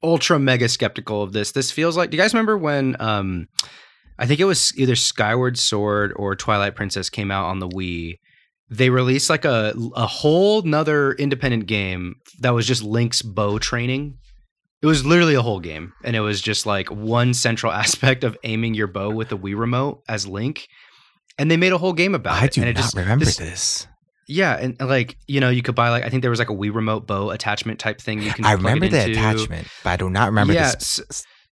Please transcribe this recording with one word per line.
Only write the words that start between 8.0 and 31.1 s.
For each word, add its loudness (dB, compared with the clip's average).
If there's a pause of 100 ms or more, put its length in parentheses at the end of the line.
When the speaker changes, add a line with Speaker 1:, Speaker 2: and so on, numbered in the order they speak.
Speaker 1:
They 2
released, 2
like, 0
a, 2 (200)
a 0
whole 2
nother 2
independent -2
game -4 (240)
that 2
was 2
just 0
Link's 0
bow -2
training. -4 (640)
It 4
was 4
literally 6
a 4
whole -2
game, -12 (100)
and -2
it 0
was 0
just, -2
like, -2
one 0
central 0
<laughs> -2
aspect 2
of -2
aiming -2
your 0
bow -4
with -4
the -6
Wii -6
remote -2
as -4
Link, -6 (720)
and 0
they 4
made 4
a 2
whole 0
game 0
about -2
Speaker 2:
I 4
Speaker 1:
it, 2
Speaker 2:
do 0
Speaker 1:
and 2
it 0
Speaker 2:
not 0
Speaker 1:
just, -2
Speaker 2:
remember 2
Speaker 1:
this 2
Speaker 2:
this. -6 (420)
Speaker 1:
Yeah, 0
and, -4
and, -4
like, 0 (120)
you 0
know, 4
you 2
could -2
buy, 4
like, 0
I -4
think -2
there 2
was, 0
like, -2
a -4
Wii -4
remote -2
bow -2
attachment -4
type -6
thing -4
you -4
can -6
Speaker 2:
I 6
Speaker 1:
plug 2
it -2
Speaker 2:
remember 2
the 4
Speaker 1:
into. 0
Speaker 2:
attachment, 0 (160)
but 0
I 0
do -2
not 0
remember 4
Speaker 1:
Yeah, 2
Speaker 2:
this -4
Speaker 1:
s-, -12 (280)